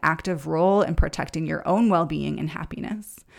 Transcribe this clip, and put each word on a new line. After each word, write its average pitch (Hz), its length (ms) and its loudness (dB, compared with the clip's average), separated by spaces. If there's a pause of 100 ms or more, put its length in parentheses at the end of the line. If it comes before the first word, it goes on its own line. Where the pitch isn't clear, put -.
active 160 440 -2
role 185 360 4
in 170 120 0
protecting - 520 0
your 156 200 -4
own 214 220 4
well-being 147 500 0
and 156 120 -4
happiness. - 720 -10 (180)